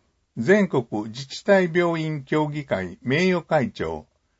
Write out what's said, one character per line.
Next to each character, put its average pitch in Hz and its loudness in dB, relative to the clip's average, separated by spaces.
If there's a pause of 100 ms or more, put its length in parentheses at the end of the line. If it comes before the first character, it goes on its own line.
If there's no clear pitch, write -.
(360)
全 180 4
国 131 -2 (220)
自 123 -14
治 - -14
体 190 4
病 170 2
院 156 -4
協 151 0
議 147 -8
会 95 -4
名 156 2
誉 175 0
会 131 0
長。 80 -6 (340)